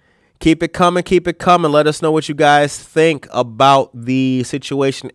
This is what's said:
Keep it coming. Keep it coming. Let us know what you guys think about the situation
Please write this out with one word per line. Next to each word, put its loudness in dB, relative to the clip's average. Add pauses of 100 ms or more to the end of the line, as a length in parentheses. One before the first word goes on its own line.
(420)
Keep 2
it -8
coming. 0
Keep 0
it -10
coming. 2
Let 2
us -4
know 0
what -2
you -8
guys 2
think -2
about 2
the -2
situation -4